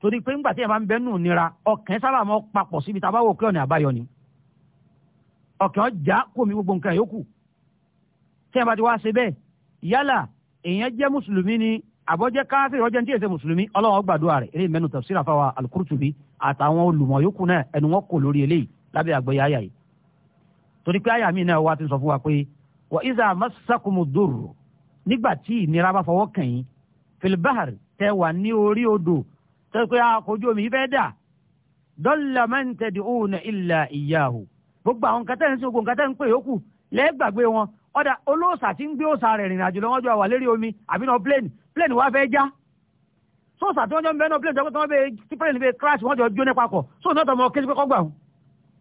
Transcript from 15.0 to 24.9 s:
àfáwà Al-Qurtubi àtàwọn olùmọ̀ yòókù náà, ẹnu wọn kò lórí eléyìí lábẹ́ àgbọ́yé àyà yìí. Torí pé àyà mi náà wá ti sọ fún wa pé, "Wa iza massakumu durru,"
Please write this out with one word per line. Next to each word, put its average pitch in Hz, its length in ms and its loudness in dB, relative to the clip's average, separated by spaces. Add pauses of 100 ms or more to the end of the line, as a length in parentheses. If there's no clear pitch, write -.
àfáwà 147 400 2
Al-Qurtubi 143 580 -2 (240)
àtàwọn 139 480 0
olùmọ̀ 143 360 2
yòókù 190 240 0
náà, 175 260 2
ẹnu 147 160 0
wọn 190 200 2
kò 170 100 -2
lórí 143 240 2
eléyìí 147 260 2 (240)
lábẹ́ 160 260 -2
àgbọ́yé 135 220 0
àyà 139 200 2
yìí. 95 100 -10 (1120)
Torí 175 160 0
pé 226 100 0
àyà 226 220 2
mi 180 120 0
náà 170 180 4
wá 160 140 2
ti 160 120 -6
sọ 139 100 -2
fún 143 120 0
wa 139 80 0
pé, 143 280 0 (440)
"Wa 165 140 0
iza 226 300 2
massakumu 208 680 -2
durru," 139 500 -2 (520)